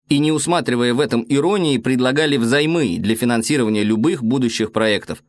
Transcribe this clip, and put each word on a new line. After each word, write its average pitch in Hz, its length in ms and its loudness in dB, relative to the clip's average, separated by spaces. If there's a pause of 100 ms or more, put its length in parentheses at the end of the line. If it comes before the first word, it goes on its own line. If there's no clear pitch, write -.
и, 143 100 2
не 151 140 2
усматривая 123 640 0
в 127 60 0
этом 120 280 -2
иронии, 156 480 2
предлагали 131 600 0
взаймы 139 640 0
для 107 160 0
финансирования 117 680 0
любых 117 400 0
будущих 113 500 -2
проектов. 107 560 -2